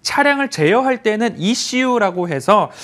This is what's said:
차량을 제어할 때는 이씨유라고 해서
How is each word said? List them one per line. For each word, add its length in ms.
차량을 480
제어할 520
때는 360
이씨유라고 880
해서 420